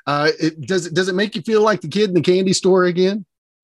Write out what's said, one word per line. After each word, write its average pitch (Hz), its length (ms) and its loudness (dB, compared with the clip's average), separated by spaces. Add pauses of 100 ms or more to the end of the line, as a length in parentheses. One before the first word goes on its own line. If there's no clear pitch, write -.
uh, 147 220 0 (100)
it, 160 220 -4
does 170 260 -4
it, 165 80 -10
does 185 140 0
it 185 60 -4
make 208 200 -2
you 202 60 -6
feel 214 220 0
like 214 180 2
the 160 80 -10
kid 196 220 0
in 175 40 -4
the 170 60 2
candy 185 320 2
store 185 320 4
again? 185 400 0 (400)